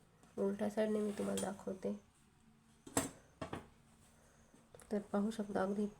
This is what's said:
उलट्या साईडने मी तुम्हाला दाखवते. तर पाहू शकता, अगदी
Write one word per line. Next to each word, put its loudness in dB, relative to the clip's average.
उलट्या 2
साईडने 2
मी 2
तुम्हाला 0
दाखवते. -2
तर 2
पाहू 0
शकता, 0
अगदी 2